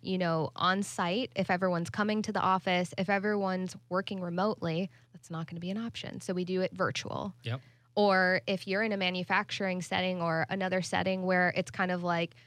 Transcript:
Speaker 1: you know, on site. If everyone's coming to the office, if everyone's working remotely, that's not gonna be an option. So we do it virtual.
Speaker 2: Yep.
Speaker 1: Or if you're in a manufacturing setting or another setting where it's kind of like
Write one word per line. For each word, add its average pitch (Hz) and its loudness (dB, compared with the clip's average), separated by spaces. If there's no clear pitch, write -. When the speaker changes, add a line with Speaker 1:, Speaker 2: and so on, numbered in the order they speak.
Speaker 1:
you 190 -2
know, 165 0
on 185 2
site. 196 -2
If 196 0
everyone's 180 2
coming 214 0
to 214 -4
the 196 -2
office, 185 2
if 190 0
everyone's 190 0
working 190 -2
remotely, 175 0
that's - -20
not 165 -6
gonna 170 -10
be 175 -6
an 202 -4
option. 226 -8
So 190 -4
we 180 0
do 185 0
it 185 2
virtual. - -2
Speaker 2:
Yep. 120 -4
Speaker 1:
Or 185 6
if 196 -2
you're 196 2
in 214 0
a 196 0
manufacturing 185 0
setting 185 -2
or 160 0
another 185 0
setting 185 0
where 180 4
it's 190 -2
kind 185 -2
of 175 -2
like 170 -2